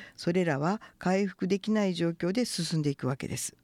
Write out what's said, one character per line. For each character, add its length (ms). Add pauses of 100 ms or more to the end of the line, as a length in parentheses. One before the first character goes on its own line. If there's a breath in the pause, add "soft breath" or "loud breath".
(160 loud breath)
そ 160
れ 140
ら 140
は 220 (160 loud breath)
回 300
復 220
で 100
き 120
な 140
い 80
状 180
況 200
で 140
進 340
ん 20
で 80
い 60
く 100
わ 120
け 100
で 80
す。 180 (100)